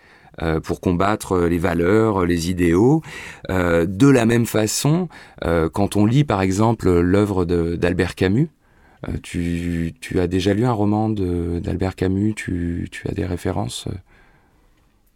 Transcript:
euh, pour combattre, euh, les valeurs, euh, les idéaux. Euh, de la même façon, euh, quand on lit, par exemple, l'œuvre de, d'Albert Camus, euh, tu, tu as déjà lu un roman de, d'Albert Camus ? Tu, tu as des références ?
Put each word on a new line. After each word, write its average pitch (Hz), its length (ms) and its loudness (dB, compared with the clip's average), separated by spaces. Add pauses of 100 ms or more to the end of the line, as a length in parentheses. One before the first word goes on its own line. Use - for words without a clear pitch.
(400)
euh, 80 200 0
pour 85 200 -6
combattre, 95 520 0
euh, 87 160 2
les 85 100 2
valeurs, 92 640 2
euh, 87 40 2
les 87 240 0
idéaux. 92 520 4 (480)
Euh, 87 340 2
de 98 240 4
la 123 160 6
même 117 220 2
façon, 147 640 0 (360)
euh, 82 240 0
quand 101 280 -2
on 104 100 4
lit, 135 180 4
par 104 160 0
exemple, 98 500 2
l'œuvre 92 540 2
de, 85 320 -2
d'Albert 87 380 -2
Camus, 107 340 2 (600)
euh, - 40 -6 (100)
tu, 85 760 -4
tu - 200 -4
as 87 60 0
déjà 95 280 0
lu 110 100 0
un 123 80 0
roman 104 360 0
de, 87 500 -2
d'Albert 90 380 -4
Camus ? 98 380 0
Tu, 87 560 -6
tu - 180 -10
as 90 40 -4
des 92 140 -4
références ? 92 600 -6 (1300)